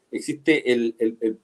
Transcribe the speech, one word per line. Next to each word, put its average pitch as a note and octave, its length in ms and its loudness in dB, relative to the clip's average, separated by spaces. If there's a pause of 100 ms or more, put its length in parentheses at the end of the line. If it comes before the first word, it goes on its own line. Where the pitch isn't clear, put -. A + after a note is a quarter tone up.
(120)
existe C#3+ 600 0
el, A#2 260 0
el, A2+ 220 0
el, A2+ 240 -2